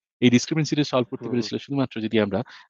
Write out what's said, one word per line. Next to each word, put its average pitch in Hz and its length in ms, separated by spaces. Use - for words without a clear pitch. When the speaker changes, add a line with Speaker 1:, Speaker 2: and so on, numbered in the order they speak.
Speaker 1:
এই 123 80
ডিসক্রিপেন্সি 151 440
টা 151 120
সলভ 127 220
করতে 123 200
Speaker 2:
হুম, 113 40
হুম। 117 180
Speaker 1:
পেরেছিল 107 80
শুধুমাত্র 135 440
যদি 110 160
আমরা 101 220